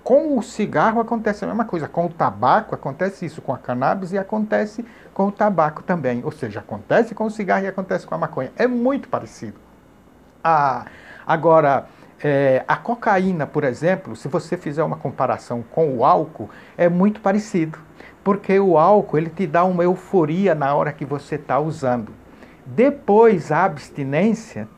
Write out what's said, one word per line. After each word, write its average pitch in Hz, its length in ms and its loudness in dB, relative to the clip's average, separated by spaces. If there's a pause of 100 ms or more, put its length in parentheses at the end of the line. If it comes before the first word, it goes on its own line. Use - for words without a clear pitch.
Com 294 320 4
o 233 60 0
cigarro 202 580 0
acontece 220 440 -2
a 180 40 -4
mesma 208 160 -2
coisa, 170 240 -6
com 175 200 -2
o - 20 -4
tabaco 135 640 0
acontece 180 500 -6
isso, 156 160 -10
com - 140 -6
a 120 40 -8
cannabis 160 540 -2
e 196 60 -2
acontece 214 680 -4 (300)
com 196 140 0
o 202 40 -2
tabaco 165 520 0
também. 127 420 -2
Ou 156 60 -6
seja, 110 280 -8
acontece 131 540 -2
com 220 120 -6
o 220 40 -2
cigarro 196 360 -2
e - 20 -4
acontece 190 400 -6
com - 80 -6
a - 20 -2
maconha. 165 400 -6
É 226 80 2
muito 247 420 -2
parecido. - 520 -10 (840)
Ah, 143 420 2 (400)
agora, 156 600 4 (380)
é, 139 440 2
a 151 100 2
cocaína, 190 680 0
por 151 180 -4
exemplo, 139 520 -2
se - 120 -12
você 165 300 -4
fizer 160 260 -4
uma 156 140 -4
comparação 120 760 -4
com 156 240 0
o 117 80 -2
álcool, 151 460 0 (260)
é 175 140 4
muito 190 320 0
parecido. 196 560 -2 (460)
Porque 196 360 2
o 185 200 4
álcool, 196 400 4
ele 160 100 -2
te 190 160 -4
dá 170 180 2
uma 180 200 2
euforia 180 720 2
na 143 180 0
hora 151 180 0
que 147 140 -10
você 143 320 -6
tá 139 220 -2
usando. 135 520 -2 (540)
Depois, 214 880 4
a - 140 2
abstinência 143 1000 -2 (100)